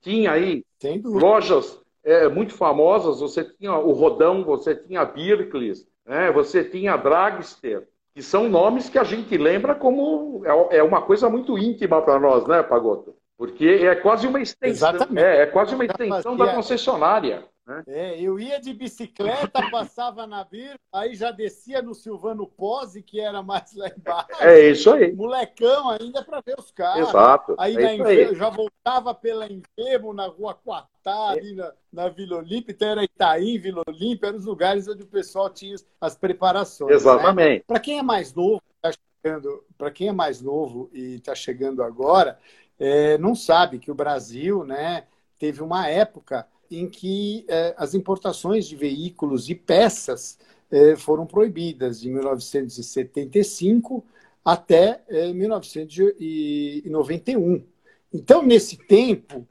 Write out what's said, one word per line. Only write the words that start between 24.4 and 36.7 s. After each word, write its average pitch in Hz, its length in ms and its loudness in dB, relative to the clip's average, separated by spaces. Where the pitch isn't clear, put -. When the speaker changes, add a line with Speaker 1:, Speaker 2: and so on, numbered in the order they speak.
Speaker 1:
É 156 300 8
isso 147 220 2
aí. 202 200 4
Speaker 2:
Molecão 247 800 -2
ainda 233 320 -8
pra 294 180 -12
ver 254 160 -12
os - 140 -20
carros. 165 380 -2
Speaker 1:
Exato, 120 500 4
Speaker 2:
Aí 202 160 -2
Speaker 1:
é 226 60 -2
Speaker 2:
na 220 140 2
Speaker 1:
isso 214 80 -4
Speaker 2:
Inver-, 214 260 6
Speaker 1:
aí. 202 80 -2
Speaker 2:
já 202 120 -2
voltava 233 640 -4
pela 220 400 -8
Enfermo, 214 600 -6
na 196 140 -8
Rua 180 260 -12
Quatá, 202 720 -8
Speaker 1:
É. - 40 -4
Speaker 2:
ali 202 160 -12
na, 180 180 -12
na 175 160 -6
Vila 180 300 -8
Olímpia, 202 340 -10
então 214 160 -4
era 214 160 -2
Itaim, 185 540 0
Vila 180 280 -8
Olímpia, 202 420 -6
eram 208 100 -8
os 190 60 -14
lugares 202 440 -2
onde 202 140 -12
o 196 40 -20
pessoal 196 440 -6
tinha 196 260 -18
as 156 160 -6
preparações, 180 760 0